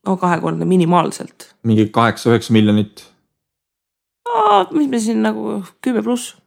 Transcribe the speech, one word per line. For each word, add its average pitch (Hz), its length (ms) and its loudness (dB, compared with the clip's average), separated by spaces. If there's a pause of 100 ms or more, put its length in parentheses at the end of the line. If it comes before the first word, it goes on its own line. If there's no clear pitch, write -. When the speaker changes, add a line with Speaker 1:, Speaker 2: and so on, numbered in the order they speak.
Speaker 1:
No 190 100 -2
kahekordne 165 540 -2
minimaalselt. 175 800 -2 (160)
Speaker 2:
Mingi 107 240 2
kaheksa, 117 400 0
üheksa 117 240 2
miljonit? 107 540 0 (1160)
Speaker 1:
Aa, 415 440 2
mis 302 180 0
me 247 100 -2
siin 220 220 -2
nagu 214 380 -2 (220)
kümme 240 220 0
pluss? 240 280 -4 (160)